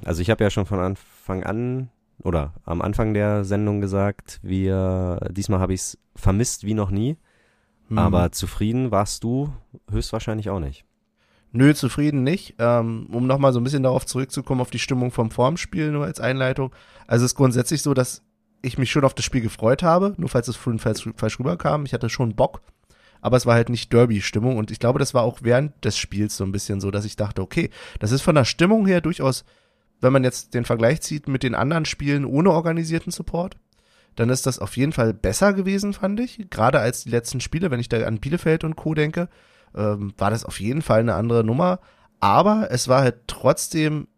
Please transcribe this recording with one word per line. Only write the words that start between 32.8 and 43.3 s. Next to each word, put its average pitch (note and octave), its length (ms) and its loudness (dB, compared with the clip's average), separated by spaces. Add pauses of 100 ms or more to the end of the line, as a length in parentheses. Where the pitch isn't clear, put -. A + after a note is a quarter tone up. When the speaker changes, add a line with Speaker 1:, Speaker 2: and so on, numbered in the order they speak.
Speaker 2:
Support, F3 440 -8 (580)
dann A#2 140 2
ist B2+ 160 0
das C3 140 -2
auf - 180 -8
jeden C#3 140 0
Fall A2+ 220 2
besser F#3+ 400 2
gewesen, G3 400 -2
fand G3+ 260 -4
ich. A#3+ 300 -8
Gerade C3 320 2
als A#2+ 240 -4
die - 60 -12
letzten A#2+ 280 -2
Spiele, D#3+ 320 -2
wenn B2 80 -2
ich A#2 100 -6
da A2+ 160 0
an A2 140 -2
Bielefeld D#3+ 460 0
und D#3+ 100 -4
Co. - 180 -4
denke, D#3 360 0 (440)
ähm, G#2 440 -2
war G2+ 140 2
das A2+ 120 -2
auf - 160 -10
jeden B2 220 -2
Fall A2+ 180 4
eine A#2 160 2
andere A#2 300 2
Nummer. F3 340 2 (400)
Aber F3+ 520 4
es B2 180 -2
war C3 120 6
halt B2 260 0
trotzdem D3+ 800 0 (100)